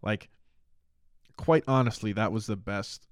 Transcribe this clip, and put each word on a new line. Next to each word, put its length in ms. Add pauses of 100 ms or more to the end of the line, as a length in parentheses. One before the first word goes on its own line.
like, 280 (1040)
quite 320
honestly, 460
that 180
was 140
the 100
best 560